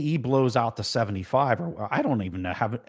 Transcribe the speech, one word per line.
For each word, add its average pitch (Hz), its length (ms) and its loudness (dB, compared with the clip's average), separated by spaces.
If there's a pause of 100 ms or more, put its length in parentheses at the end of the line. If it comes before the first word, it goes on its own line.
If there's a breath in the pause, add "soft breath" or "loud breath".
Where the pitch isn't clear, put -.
(140)
E 165 40 0
blows 127 380 2
out 117 220 2
to 104 60 -6
seventy-five, 117 760 0
or 110 300 -8
I 135 100 0
don't 123 220 0
even 92 200 -4
have 107 460 -2